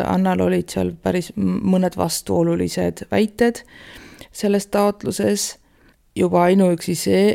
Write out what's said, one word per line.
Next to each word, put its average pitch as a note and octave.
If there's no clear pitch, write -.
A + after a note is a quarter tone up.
Annal F#3
olid F3+
seal F3+
päris F3+
m-, F#3+
mõned F#3
vastuolulised F3
väited A3
selles G3+
taotluses. G3+
Juba F3
ainuüksi F3+
see, G3